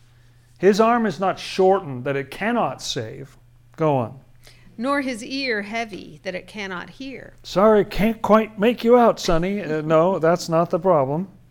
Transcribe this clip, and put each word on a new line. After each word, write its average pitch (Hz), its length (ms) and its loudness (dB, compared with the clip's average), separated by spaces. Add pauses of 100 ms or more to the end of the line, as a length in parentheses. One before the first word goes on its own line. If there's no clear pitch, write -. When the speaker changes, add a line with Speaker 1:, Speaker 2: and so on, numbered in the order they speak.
(580)
Speaker 1:
His 196 220 4
arm 226 260 2
is 185 140 -4
not 185 180 -2
shortened 185 680 0
that 139 100 -2
it 135 160 -8
cannot 196 500 -4
save. 131 560 -10 (380)
Go 151 220 0
on. 117 220 -6 (600)
Speaker 2:
Nor 277 220 -2
his 254 220 -6
ear 254 380 -6
heavy 208 640 -10
that 180 100 -8
it 180 140 -12
cannot 190 420 -12
hear. - 540 -16
Speaker 1:
Sorry, 208 420 4
can't 214 380 0
quite 220 340 2
make 220 260 0
you 233 140 6
out, 226 220 4
Sonny. 185 420 0
Uh, 156 200 -4
no, 165 360 4
that's 170 320 0
not 165 220 2
the 180 80 0
problem. 160 480 0 (240)